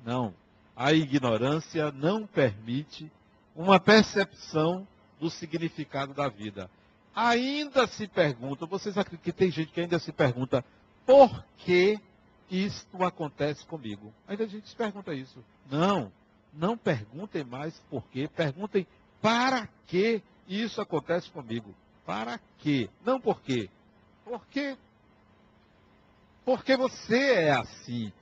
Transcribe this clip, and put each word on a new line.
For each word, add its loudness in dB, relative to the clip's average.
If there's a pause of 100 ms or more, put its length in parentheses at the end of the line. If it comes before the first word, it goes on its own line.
Não. -4 (420)
A 2
ignorância 0
não -2
permite -2 (460)
uma 6
percepção 2 (320)
do -4
significado -6
da -2
vida. -10 (440)
Ainda 0
se -10
pergunta, -2
vocês -6
acreditam -6
que -4
tem 2
gente -4
que -6
ainda 0
se -10
pergunta, 0 (400)
por 8 (140)
que 4 (500)
isto -6
acontece -4
comigo? -12 (140)
Ainda -4
a -4
gente -12
se -20
pergunta -6
isso. -12 (240)
Não, 0 (420)
não -4
perguntem -6
mais -10 (120)
por -8
quê, -8
perguntem -4 (340)
para 2 (200)
que 0 (260)
isso -4
acontece -4
comigo. -10 (320)
Para -6 (180)
quê? 0 (160)
Não 0
por -2
quê. -4 (560)
Por -12
quê? -6 (1700)
Porque 2
você 2
é 4
assim, -4